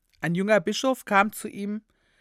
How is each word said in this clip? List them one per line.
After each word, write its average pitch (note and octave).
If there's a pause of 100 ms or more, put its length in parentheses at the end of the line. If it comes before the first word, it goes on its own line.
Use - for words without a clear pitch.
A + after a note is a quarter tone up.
(200)
Ein E3
junger G3
Bischof B3+
kam G#3
zu -
ihm G3+ (380)